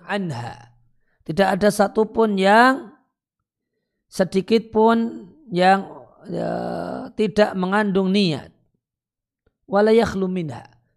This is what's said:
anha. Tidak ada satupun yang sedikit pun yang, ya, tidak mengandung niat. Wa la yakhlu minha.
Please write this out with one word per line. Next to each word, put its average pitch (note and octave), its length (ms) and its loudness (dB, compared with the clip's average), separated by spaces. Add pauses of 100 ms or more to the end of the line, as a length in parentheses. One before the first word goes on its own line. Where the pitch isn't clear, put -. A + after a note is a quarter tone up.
anha. D#3+ 720 -10 (480)
Tidak F#3+ 240 0
ada G3+ 240 2
satupun G#3+ 640 0
yang A3+ 560 4 (1120)
sedikit G3+ 640 -2
pun A3+ 600 0 (200)
yang, F#3+ 400 2 (400)
ya, E3+ 240 -6 (640)
tidak G#3 400 0
mengandung F#3+ 560 -2
niat. F3+ 400 -2 (1120)
Wa G3 160 0
la A3 160 4
yakhlu F#3+ 320 0
minha. E3 400 -8 (280)